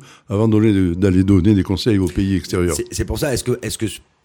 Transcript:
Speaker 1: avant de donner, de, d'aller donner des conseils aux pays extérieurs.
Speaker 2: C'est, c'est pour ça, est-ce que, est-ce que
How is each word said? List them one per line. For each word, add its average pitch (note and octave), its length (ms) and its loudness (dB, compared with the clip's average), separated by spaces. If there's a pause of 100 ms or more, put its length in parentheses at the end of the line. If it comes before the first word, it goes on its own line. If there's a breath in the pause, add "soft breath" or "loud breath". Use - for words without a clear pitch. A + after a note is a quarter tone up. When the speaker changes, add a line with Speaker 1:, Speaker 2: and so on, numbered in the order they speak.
(280 loud breath)
Speaker 1:
avant G#2+ 220 0
de - 20 2
donner, G#2+ 220 4
de, F#2+ 200 2
d'aller F#2 300 2
donner G2 320 4
des F#2 80 2
conseils G2+ 340 -2
aux F#2 100 0
pays F#2+ 280 -2
extérieurs. F2 400 -2
Speaker 2:
C'est, - 160 -6
c'est G#2+ 140 -6
pour G#2 120 -8
ça, D3 160 -4
est-ce - 120 -4
que, A#2+ 160 -2
est-ce G#2+ 160 -8
que A2+ 80 -6 (400)